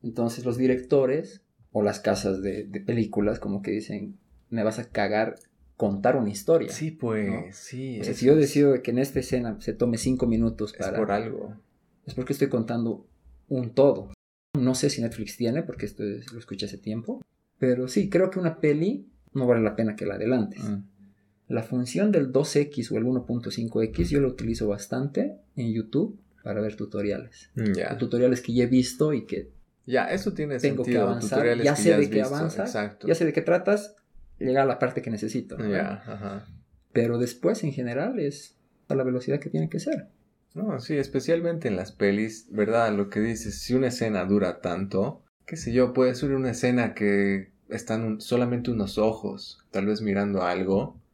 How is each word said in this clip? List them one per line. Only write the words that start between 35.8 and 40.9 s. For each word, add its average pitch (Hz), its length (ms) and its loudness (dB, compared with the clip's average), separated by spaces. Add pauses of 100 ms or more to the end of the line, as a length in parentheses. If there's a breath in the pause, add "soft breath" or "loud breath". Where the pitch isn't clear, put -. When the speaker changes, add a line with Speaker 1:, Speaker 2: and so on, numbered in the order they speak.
Speaker 2:
ajá. 104 420 -10 (460)
Speaker 1:
Pero 117 260 2
después, 143 440 0
en 151 100 -2
general, 139 460 -4
es - 360 -6 (320)
a 139 80 0
la 135 80 2
velocidad 127 360 -2
que - 100 -10
tiene 160 200 0
que 165 100 -4
ser. 294 280 -4 (480)
Speaker 2:
No, 175 240 -4
sí, 147 180 -4